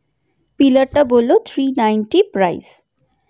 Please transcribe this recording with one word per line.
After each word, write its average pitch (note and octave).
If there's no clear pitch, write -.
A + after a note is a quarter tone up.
পিলারটা C4+
বলল A#3+
থ্রি C4+
নাইনটি G#3+
প্রাইস। F#3